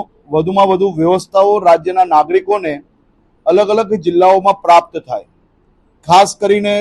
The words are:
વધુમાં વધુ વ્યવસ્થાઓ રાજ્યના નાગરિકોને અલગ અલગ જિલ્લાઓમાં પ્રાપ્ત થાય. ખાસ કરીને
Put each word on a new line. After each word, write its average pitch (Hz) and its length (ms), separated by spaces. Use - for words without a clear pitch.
વધુમાં 190 400
વધુ 190 300
વ્યવસ્થાઓ 190 680
રાજ્યના 175 460
નાગરિકોને 180 600
અલગ 196 300
અલગ 214 160
જિલ્લાઓમાં 185 560
પ્રાપ્ત 170 320
થાય. 107 180
ખાસ 196 300
કરીને 208 440